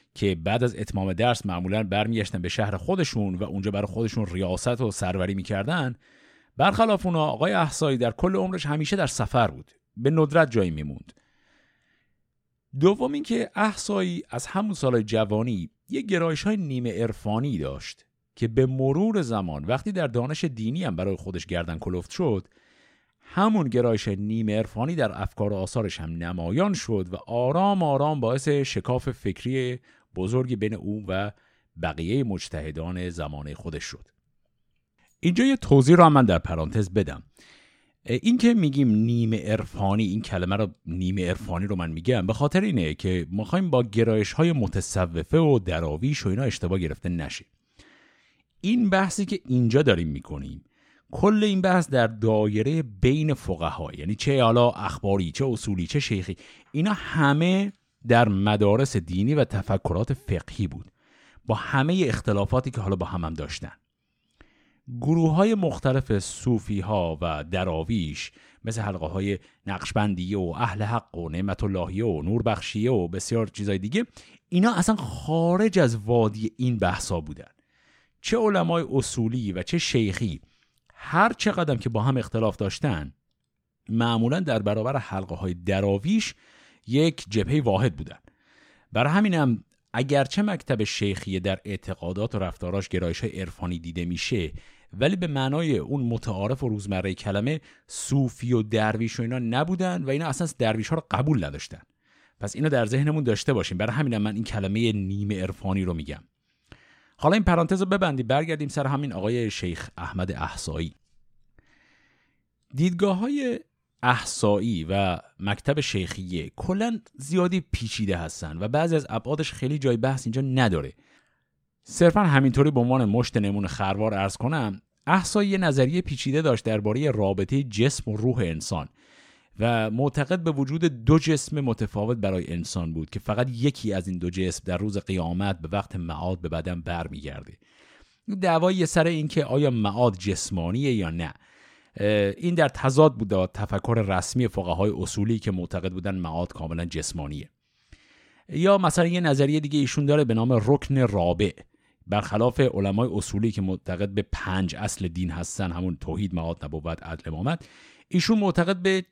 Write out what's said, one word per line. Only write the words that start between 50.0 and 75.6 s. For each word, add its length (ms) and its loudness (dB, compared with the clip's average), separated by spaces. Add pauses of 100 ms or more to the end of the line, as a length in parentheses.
می‌کنیم، 560 -8 (460)
کل 340 4
این 160 2
بحث 300 2
در 160 4
دایرهٔ 760 2
بین 520 2
فقها، 540 -4 (100)
یعنی 160 -4
چه 280 2
حالا 280 8
اخباری، 600 -2
چه 140 -2
اصولی، 400 -2
چه 140 -2
شیخی، 360 -4 (360)
اینا 200 0
همه 800 2 (360)
در 200 6
مدارس 680 2
دینی 380 0
و 100 4
تفکرات 680 -2
فقهی 540 -4
بود 240 -10 (560)
با 80 0
همهٔ 540 0
اختلافاتی 640 0
که 100 -6
حالا 160 0
با 100 -4
هم 180 -4
هم 100 -4
داشتن. 380 -10 (1300)
گروه‌های 540 4
مختلف 640 0
صوفی‌ها 1040 -2
و 240 -4
دراویش 880 -4 (320)
مثل 160 -6
حلقه‌های 580 -2 (280)
نقشبندیه 720 -2
و 180 -2
اهل 260 -2
حق 360 -4
و 100 -6
نعمت 360 -2
اللهیه 400 -2
و 180 0
نوربخشیه 680 0
و 180 2
بسیار 380 -2
چیزای 320 -2
دیگه، 280 -2 (420)
اینا 260 4
اصلاً 220 2
خارج 840 2